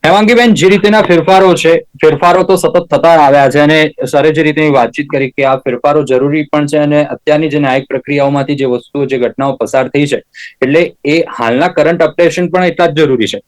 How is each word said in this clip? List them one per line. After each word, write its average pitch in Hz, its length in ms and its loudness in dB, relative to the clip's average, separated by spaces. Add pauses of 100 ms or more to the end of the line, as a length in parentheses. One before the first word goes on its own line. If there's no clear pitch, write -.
હેમાંગીબેન, 214 480 2
જે 180 140 0
રીતેના 208 340 2
ફેરફારો 185 520 2
છે, 165 260 0
ફેરફારો 175 600 0
તો 185 140 0
સતત 180 340 0
થતા 151 180 2
આવ્યા 143 420 4
છે 143 100 0
અને 151 320 2 (180)
સરે 151 220 2
જે 151 100 -2
રીતેની 151 280 0
વાતચીત 131 420 -2
કરી 135 180 -2
કે 139 140 -4
આ 135 120 0
ફેરફારો 123 460 -2
જરૂરી 143 500 -2
પણ 147 140 -2
છે 147 120 -2
અને 147 260 0
અત્યારની 151 440 -2
જે 147 100 -4
ન્યાયિક 135 300 -2
પ્રક્રિયાઓમાંથી 139 680 -4
જે 131 80 -4
વસ્તુઓ, 127 400 -4
જે 131 140 -4
ઘટનાઓ 131 380 -4
પસાર 127 320 -2
થઈ 143 180 -2
છે, 127 160 -4 (400)
એટલે 147 420 0
એ 151 160 0 (180)
હાલના 123 300 -2
કરંટ 165 340 0
અપડેશન 170 460 0
પણ 180 160 -2
એટલા 175 220 -2
જ 156 80 -2
જરૂરી 131 320 0
છે. - 220 -10